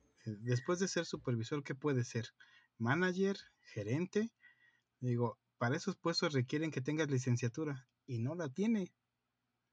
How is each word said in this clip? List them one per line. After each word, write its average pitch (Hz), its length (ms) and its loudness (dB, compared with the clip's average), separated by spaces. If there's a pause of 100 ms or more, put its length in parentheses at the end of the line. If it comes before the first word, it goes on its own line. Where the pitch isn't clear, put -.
(260)
Eh, 107 140 -4
después 123 400 0
de 190 100 2
ser 170 160 0
supervisor, 127 580 -2
¿qué - 120 -8
puede 131 280 0
ser? 113 240 -4 (500)
¿Manager? 180 600 2 (240)
¿Gerente?". 165 720 -2 (680)
Le 123 100 0
digo, 120 280 0 (200)
"Para 123 180 2
esos - 200 -4
puestos 170 360 0
requieren 151 380 0
que 139 100 -4
tengas 151 300 0
licenciatura". 127 760 0 (220)
Y 120 100 -4
no 135 160 -2
la 165 140 -4
tiene. 196 440 0 (800)